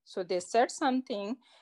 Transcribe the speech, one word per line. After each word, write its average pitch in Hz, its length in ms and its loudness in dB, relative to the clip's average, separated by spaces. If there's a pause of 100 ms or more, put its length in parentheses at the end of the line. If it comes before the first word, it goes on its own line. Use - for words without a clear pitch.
So - 160 -6
they 180 180 -2
said 233 300 2
something, 254 680 -2 (240)